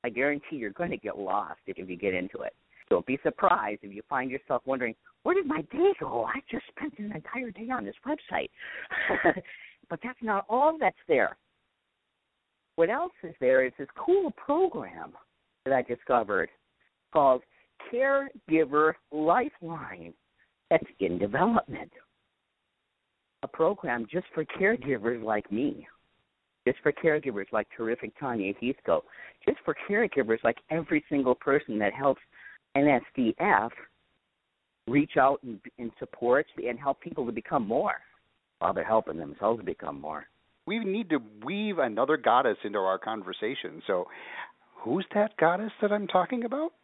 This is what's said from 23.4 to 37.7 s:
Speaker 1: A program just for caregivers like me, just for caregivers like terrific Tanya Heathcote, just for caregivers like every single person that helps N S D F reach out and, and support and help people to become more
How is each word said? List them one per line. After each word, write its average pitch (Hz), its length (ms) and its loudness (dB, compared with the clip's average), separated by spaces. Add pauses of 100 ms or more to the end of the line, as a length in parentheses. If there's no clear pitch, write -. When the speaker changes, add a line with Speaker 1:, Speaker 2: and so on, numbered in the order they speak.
Speaker 1:
A - 60 -10
program 160 640 0
just 180 220 -4
for 160 100 -4
caregivers 127 800 0
like 107 260 -2
me, 117 380 -2 (760)
just 123 160 0
for 147 100 4
caregivers 135 580 0
like 107 240 0
terrific 113 460 -4
Tanya 113 400 -2
Heathcote, 113 460 0 (400)
just 277 180 2
for 156 100 0 (140)
caregivers 147 560 2
like 113 140 2 (120)
every 156 380 0
single 127 260 2
person 139 440 0
that 101 160 0
helps 139 260 0 (540)
N 139 140 6
S 131 140 4 (140)
D 113 220 2
F 127 340 2 (1120)
reach 143 320 2
out 139 240 6
and, 113 160 -10 (200)
and 117 200 -6
support 127 480 2 (120)
and 123 200 -4
help 139 220 -2
people 165 240 -6
to 117 80 -4
become 120 340 -2
more 143 280 0 (640)